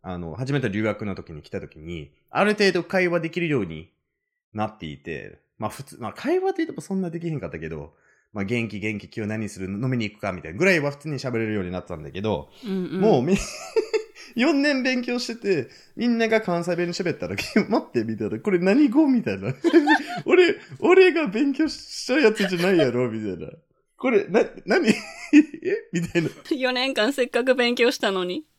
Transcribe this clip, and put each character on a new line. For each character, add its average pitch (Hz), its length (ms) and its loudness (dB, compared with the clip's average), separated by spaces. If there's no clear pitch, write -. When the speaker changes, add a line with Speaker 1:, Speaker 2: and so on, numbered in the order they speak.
Speaker 1:
あ 90 160 -8
の、 85 160 -8
初 127 200 -4
め 139 80 0
て 101 100 -2
留 104 100 -2
学 107 240 -2
の 98 80 -4
時 85 200 -12
に 76 100 -14
来 - 60 -20
た 95 120 -8
時 - 160 -18
に、 78 340 -12
あ - 120 0
る 208 120 2
程 202 160 4
度 175 120 0
会 180 260 0
話 170 100 0
で 160 100 -4
き 175 100 -6
る 170 80 0
よ 143 140 2
う 95 40 -2
に 80 260 -12
な 107 160 -2
っ - 100 -16
て 80 80 -10
い 73 100 -10
て、 65 400 -12
ま 110 80 -6
あ - 20 -2
普 - 140 -12
通、 - 160 -20
ま 107 100 -8
あ - 40 -14
会 339 260 -2
話 381 100 0
っ 370 40 -2
て 381 60 -6
言 320 60 0
っ - 40 -10
て - 40 -12
も - 80 -10
そ 196 140 -6
ん 190 60 -2
な 175 100 -4
で 170 80 -8
き 170 80 -6
へ 160 40 -2
ん 147 80 -4
か 85 100 -8
っ - 20 -10
た 82 80 -8
け 80 100 -8
ど、 76 240 -10
ま 104 80 -6
あ 98 40 -2
元 117 220 -2
気 98 120 -8
元 107 180 -4
気、 95 60 -10
今 107 120 -6
日 - 20 -4
何 110 200 -4
す 95 100 -14
る？ 95 80 -6
飲 101 140 -6
み 131 160 -2
に 107 120 -2
行 - 80 -16
く - 40 -14
か？ 98 100 -4
み 90 100 -8
た 76 80 -12
い 87 40 -10
な 98 40 -10
ぐ 165 80 2
ら 196 60 6
い 170 80 4
は 143 100 0
普 139 80 -8
通 156 120 -12
に 139 100 -6
喋 123 180 -4
れ 113 80 0
る 107 80 -2
よ 104 80 0
う - 40 -2
に 87 60 -6
な 90 100 -4
っ - 40 -18
た 87 100 -10
ん 76 80 -12
だ 71 80 -12
け 90 100 -8
ど、 95 280 -2
Speaker 2:
う - 20 -8
ん 190 180 -4
う 165 120 -6
ん。 185 40 0
Speaker 1:
も 190 180 6
う - 40 2
み-、 185 140 4
<laughs> - 440 -6
四 277 260 4
年 277 200 2
勉 254 220 0
強 247 160 -2
し - 80 -6
て 226 80 -6
て、 185 340 0
み 233 120 0
ん 233 100 4
な 226 120 2
が 220 120 4
関 170 220 0
西 175 120 0
弁 175 120 0
で 175 60 -6
喋 175 200 -2
っ - 40 -6
た 85 100 -6
ら、 95 80 -4
<laughs> - 340 0
待 - 160 0
っ - 60 -20
て、 117 140 0
み 110 120 -4
た 107 80 -4
い 95 40 -2
な。 110 100 -4
こ 208 120 0
れ 180 80 4
何 220 300 4
語？ 294 180 4
み 247 140 2
た 104 120 -2
い 95 60 -6
な。 101 140 -4
<laughs> - 340 0
俺、 359 300 6
俺 370 320 8
が 311 160 0
勉 262 260 0
強 311 140 2
し - 400 -10
た 247 60 2
や 220 180 6
つ 202 160 0
じ 180 80 -2
ゃ 170 40 -2
な 180 120 4
い 180 60 4
や 143 120 4
ろ、 120 220 0
み 110 80 -6
た 98 240 -6
い - 20 -8
な。 - 60 -14
こ 262 120 -2
れ、 - 160 4
な、 196 160 2
何？ 262 240 2
<laughs> - 0 -
え？ - 60 4
み 170 100 -2
た 170 160 -4
い 170 60 0
な。 147 60 -2
Speaker 2:
四 254 240 -2
年 262 220 -2
間 254 180 0
せ 247 120 0
っ 247 40 -14
か 240 140 0
く 254 100 2
勉 240 220 2
強 240 160 4
し - 80 -6
た 214 120 0
の 185 120 -2
に。 180 220 -6